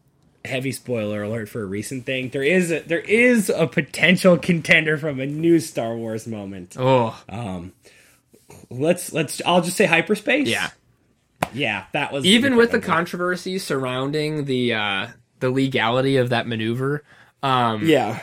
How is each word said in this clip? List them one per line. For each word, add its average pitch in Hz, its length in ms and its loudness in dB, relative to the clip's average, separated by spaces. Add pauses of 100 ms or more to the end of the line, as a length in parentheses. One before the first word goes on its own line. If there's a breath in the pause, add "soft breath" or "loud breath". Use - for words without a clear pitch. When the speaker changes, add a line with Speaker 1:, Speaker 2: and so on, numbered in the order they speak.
(460)
Speaker 1:
heavy 131 260 -6
spoiler 107 520 -4
alert 107 260 -6
for 123 140 -8
a - 20 -6
recent 104 400 -8
thing. 131 240 -4
There 139 140 -4
is 170 280 4
a, 151 100 0
there 160 180 -2
is 233 500 4
a 165 180 2
potential 175 680 4
contender 160 600 2
from 143 220 -4
a 131 60 -4
new 160 340 2
Star 117 380 -4
Wars 113 300 -6
moment. 98 500 -10
Speaker 2:
Oh. 127 500 2
Speaker 1:
Um, 92 460 -10 (960 soft breath)
let's, 147 420 -2
let's, 151 340 -4
I'll 175 160 4
just 170 160 -4
say 214 80 4
hyperspace. 202 600 2
Speaker 2:
Yeah. 101 220 0 (840)
Speaker 1:
Yeah, 107 400 -4
that 143 200 -4
was 139 120 -4
Speaker 2:
Even 247 300 4
with 233 160 6
the 240 60 0
Speaker 1:
incredible. 185 200 0
Speaker 2:
controversy 180 600 -4
surrounding 143 880 -4
the, 127 300 0
uh, 104 320 -2 (320)
the 127 100 0
legality 131 680 0
of 123 120 2
that 117 180 -2
maneuver. 120 560 -4 (380 soft breath)
Um, 120 460 0
Speaker 1:
Yeah. 127 360 2